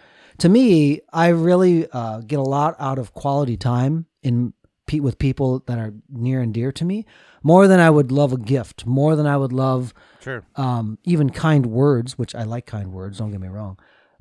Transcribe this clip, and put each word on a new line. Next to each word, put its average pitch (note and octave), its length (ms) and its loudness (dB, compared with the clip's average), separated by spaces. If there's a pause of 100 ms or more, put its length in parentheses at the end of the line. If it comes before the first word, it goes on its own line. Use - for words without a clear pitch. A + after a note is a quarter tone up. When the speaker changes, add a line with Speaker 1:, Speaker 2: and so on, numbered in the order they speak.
(380)
Speaker 1:
To E3+ 100 2
me, F3 540 4 (100)
I E3 180 2
really, F3 600 2
uh, A2+ 300 -8
get A#2+ 180 -6
a C#3 40 -2
lot C#3+ 360 -2
out C3+ 180 -4
of A#2+ 160 -10
quality C#3 440 -2
time C3 480 -2 (180)
in A#2+ 300 -2 (340)
pe-, D3+ 140 -4
with C#3 180 -4
people C3 480 -2
that B2 120 -6
are G#2+ 140 -8 (160)
near C3 320 -4
and A2+ 120 -4
dear A#2+ 180 -4
to - 140 -6
me, G#3 200 -4 (380)
more F#3 240 8
than F#3+ 140 6
I E3 80 8
would D3 220 4
love C#3+ 200 2
a C3 60 -4
gift, A#2 480 -6
more C#3 320 2
than D3+ 100 0
I C#3+ 80 0
would C3+ 160 -2
love, B2+ 420 -2 (280)
Speaker 2:
Sure. B2+ 220 -12 (120)
Speaker 1:
um, A#2+ 480 -4
even D3+ 280 0
kind D3+ 340 2
words, B2 520 0
which - 180 -6
I A#2 80 -8
like A2+ 240 -8
kind G2 260 -10
words, F#2+ 240 -14
don't G#2+ 140 -8
get G2 100 -10
me F#2 80 -12
wrong. G2 280 -12 (440)